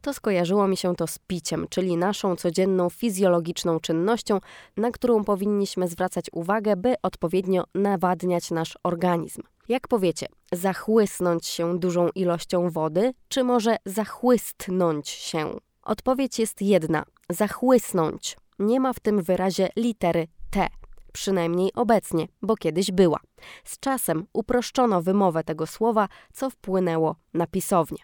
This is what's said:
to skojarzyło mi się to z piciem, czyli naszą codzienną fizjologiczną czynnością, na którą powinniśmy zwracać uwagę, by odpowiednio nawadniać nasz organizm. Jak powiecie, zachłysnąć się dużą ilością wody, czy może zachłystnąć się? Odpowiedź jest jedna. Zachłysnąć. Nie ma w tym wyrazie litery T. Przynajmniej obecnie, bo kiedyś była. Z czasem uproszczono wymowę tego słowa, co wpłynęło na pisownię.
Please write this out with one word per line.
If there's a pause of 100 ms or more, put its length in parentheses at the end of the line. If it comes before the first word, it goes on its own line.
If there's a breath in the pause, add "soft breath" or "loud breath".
to
skojarzyło
mi
się
to
z
piciem,
czyli
naszą
codzienną
fizjologiczną
czynnością, (380 loud breath)
na
którą
powinniśmy
zwracać
uwagę,
by
odpowiednio (100)
nawadniać
nasz
organizm. (260)
Jak
powiecie, (260)
zachłysnąć
się
dużą
ilością
wody, (160)
czy
może
zachłystnąć
się? (260)
Odpowiedź
jest
jedna. (260)
Zachłysnąć. (220)
Nie
ma
w
tym
wyrazie
litery (240)
T. (460)
Przynajmniej
obecnie, (160)
bo
kiedyś
była. (440 loud breath)
Z
czasem
uproszczono
wymowę
tego
słowa, (240 loud breath)
co
wpłynęło (180)
na
pisownię.